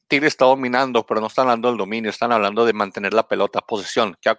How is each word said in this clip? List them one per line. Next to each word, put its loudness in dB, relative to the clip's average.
Tigres 0
está 2
dominando, 2
pero -2
no -4
están 0
hablando 2
del 0
dominio, -4
están -4
hablando 2
de 2
mantener -4
la 0
pelota, -2
posesión, -4
que, -2